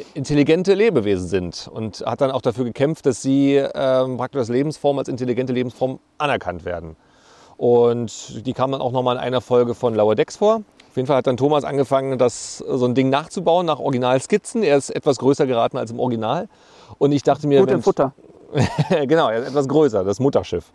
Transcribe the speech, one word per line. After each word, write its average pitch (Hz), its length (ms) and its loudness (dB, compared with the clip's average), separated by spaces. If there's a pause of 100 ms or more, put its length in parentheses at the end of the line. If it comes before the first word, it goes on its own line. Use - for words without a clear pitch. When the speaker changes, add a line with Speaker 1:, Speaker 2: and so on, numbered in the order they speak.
(140)
Speaker 1:
intelligente 151 600 2
Lebewesen 110 540 2
sind 90 460 -4
und 110 320 -8
hat 113 140 -4
dann 135 120 0
auch 131 100 -4
dafür 123 240 -2
gekämpft, 139 400 -2
dass 127 160 0
sie, 139 340 2
ähm, 131 640 0
praktisch 127 220 -4
als 113 100 -2
Lebensform, 139 500 0
als 131 80 -6
intelligente 123 460 -4
Lebensform 123 460 -4 (180)
anerkannt 95 480 -4
werden. 82 320 -10 (580)
Und 120 920 0
die 127 60 -4
kamen 131 220 -2
dann 135 80 -6
auch 117 100 -4
nochmal 127 240 0
in - 60 -8
einer 127 180 -2
Folge 123 340 2
von 117 220 -2
Lower 107 200 4
Decks - 200 -6
vor. 214 260 2 (280)
Auf - 80 -20
jeden 127 100 -2
Fall 143 100 2
hat 127 100 -2
dann 127 100 0
Thomas 143 260 2
angefangen, 135 540 -2
das, - 400 -2
so 135 280 -2
ein 123 80 0
Ding 131 160 2
nachzubauen 165 560 0
nach 151 140 0
Originalskizzen. 135 840 0
Er 143 120 4
ist 139 140 0
etwas - 280 -2
größer 139 300 2
geraten 120 300 0
als 117 140 -6
im 117 80 -10
Original. 123 500 -4 (480)
Und 143 160 2
ich 143 100 0
dachte 147 240 0
mir, 139 140 6
Speaker 2:
Gut 131 80 4
im 131 60 2
Speaker 1:
Mensch 117 100 -2
Speaker 2:
Futter. 139 280 2 (400)
Speaker 1:
<laughs> 143 360 0 (180)
Genau, 160 220 4
er 110 100 0
ist 143 100 -6
etwas 139 180 0
größer, 131 360 4
das 101 160 -2
Mutterschiff. 101 560 0